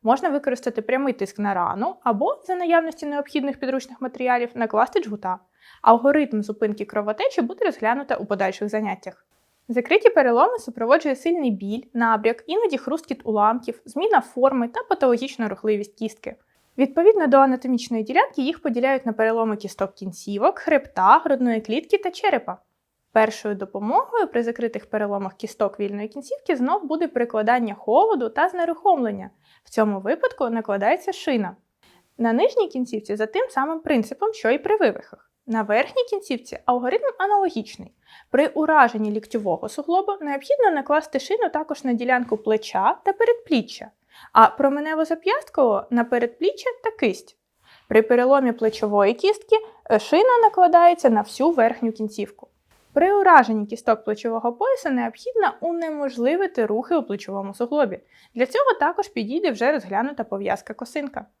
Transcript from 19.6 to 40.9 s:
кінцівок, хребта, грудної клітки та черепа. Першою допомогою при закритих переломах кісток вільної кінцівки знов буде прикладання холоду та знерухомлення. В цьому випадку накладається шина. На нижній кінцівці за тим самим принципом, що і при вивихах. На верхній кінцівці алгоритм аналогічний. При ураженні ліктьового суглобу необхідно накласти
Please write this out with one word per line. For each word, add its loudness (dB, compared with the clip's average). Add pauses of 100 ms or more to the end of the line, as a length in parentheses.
кінцівок, -4
хребта, 4
грудної 0
клітки -2
та -4
черепа. -2 (540)
Першою 0
допомогою -2
при -2
закритих -6
переломах -4
кісток -6
вільної -6
кінцівки -6
знов -2
буде -4
прикладання -2
холоду 0
та 0
знерухомлення. -2 (340)
В -20
цьому 0
випадку -2
накладається -2
шина. -4 (640)
На 0
нижній 2
кінцівці -6
за -2
тим -4
самим -2
принципом, -2
що -2
і 2
при 0
вивихах. -4 (160)
На -2
верхній -2
кінцівці -8
алгоритм 0 (160)
аналогічний. -4 (360)
При 2
ураженні 2
ліктьового -4
суглобу -2 (100)
необхідно 0
накласти -2